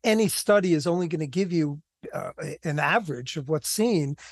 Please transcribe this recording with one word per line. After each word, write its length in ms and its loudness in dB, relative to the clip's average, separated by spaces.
any 240 4
study 460 4
is 120 2
only 220 0
gonna 180 -2
give 260 -2
you, 280 0
uh, 200 -8
a-, 220 -8
an 140 -2
average 580 -2
of 120 -6
what's 200 -2
seen, 480 0